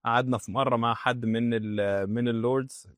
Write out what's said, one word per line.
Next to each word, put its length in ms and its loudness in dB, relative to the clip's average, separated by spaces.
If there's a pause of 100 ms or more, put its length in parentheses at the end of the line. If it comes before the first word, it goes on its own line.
قعدنا 340 2
في 140 -12
مرة 240 2
مع 180 2
حد 300 -2
من 300 0
ال-، 560 0
من 180 0
اللوردز، 680 -2